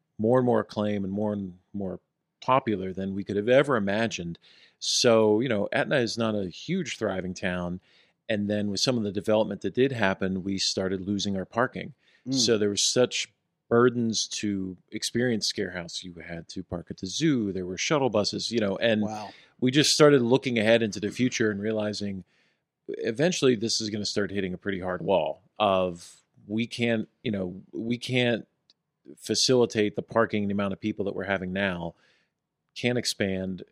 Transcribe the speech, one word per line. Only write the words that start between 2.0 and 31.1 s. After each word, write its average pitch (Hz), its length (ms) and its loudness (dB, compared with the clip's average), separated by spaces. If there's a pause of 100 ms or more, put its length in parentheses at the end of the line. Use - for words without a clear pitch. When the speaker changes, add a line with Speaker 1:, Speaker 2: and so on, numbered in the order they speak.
Speaker 1:
popular 101 500 0
than 95 240 -6
we 98 80 -6
could 101 140 -4
have 104 120 0
ever 139 280 4
imagined. 98 600 -2 (420)
So, 110 600 4
you 131 100 0
know, 104 220 -2
Etna 147 260 0
is 117 200 0
not 113 180 0
a 98 140 -2
huge 156 480 -6
thriving 92 360 -4
town. 90 460 -4 (500)
And 104 200 -2
then 104 200 -2
with 98 100 -4
some 127 180 0
of 113 60 -2
the 101 80 -2
development 104 500 0
that 98 120 -4
did 135 180 2
happen, 95 520 0
we 98 140 -4
started 92 500 -2
losing 98 300 -2
our 92 80 -4
parking. 117 480 -4 (340)
Speaker 2:
Mm. 131 60 -2
Speaker 1:
So 120 240 4
there 104 120 2
were 101 80 -2
such - 520 2 (400)
burdens 120 580 4
to 95 500 -4 (140)
experience 117 560 -2
Scare 95 240 -4
House. 87 320 -10
You 90 120 -14
had 85 340 -12
to 92 140 -10
park 85 260 -8
at - 80 -10
the 95 100 -8
zoo. 120 440 0
There 92 140 -4
were 90 120 -6
shuttle 135 320 0
buses, 101 420 0
you 117 80 0
know, 98 180 0
and 107 260 2
Speaker 2:
Wow. 107 260 -6 (300)
Speaker 1:
we 127 120 2
just 147 220 4
started 147 280 8
looking 120 380 2
ahead 113 240 6
into 104 160 -4
the 101 120 -4
future 120 380 0
and 101 120 -4
realizing 104 640 -4 (640)
eventually 127 680 2
this 107 240 -2
is 110 100 -4
gonna 104 160 -4
start 98 260 -2
hitting 95 220 -4
a 90 40 -8
pretty 98 240 -6
hard 90 200 -4
wall 78 400 0 (160)
of 92 600 0 (300)
we 110 200 -4
can't, 117 400 -2 (160)
you 120 80 -2
know, 95 300 -6 (100)
we 117 260 -4
can't 120 480 0 (720)
facilitate 113 800 2
the - 60 -4
parking, 107 460 0
the 101 60 -2
amount 101 200 -2
of 92 60 -10
people 107 260 -4
that 98 100 -4